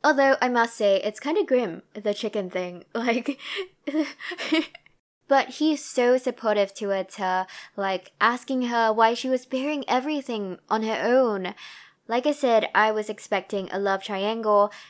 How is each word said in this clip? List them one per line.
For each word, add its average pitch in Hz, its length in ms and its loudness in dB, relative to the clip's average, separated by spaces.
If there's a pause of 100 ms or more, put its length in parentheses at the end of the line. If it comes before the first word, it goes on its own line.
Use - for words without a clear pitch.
Although, 277 380 6
I 254 80 2
must 240 260 2
say, 202 260 4
it's 208 180 -6
kinda 339 240 0
grim, 233 400 0 (100)
the 208 200 -2
chicken 208 360 -4
thing, 180 400 -6
<laughs> - 40 -14
like, 247 460 -2 (460)
<laughs> - 1400 -6
but 269 220 4
he's 302 340 -2
so 247 340 2
supportive 214 560 0
towards 196 440 -4
her, 185 300 -2 (300)
like, 190 420 -4
asking 247 440 0
her 233 280 2
why 226 220 4
she 254 160 -4
was 254 160 0
bearing 277 420 -4
everything 247 720 -2 (120)
on 220 140 0
her 220 180 -2
own. 214 520 2 (540)
Like 240 200 -2
I 294 60 2
said, 233 420 2
I 214 160 4
was 214 180 -4
expecting 196 600 -6
a 190 80 -4
love 196 240 0
triangle 208 680 2 (180)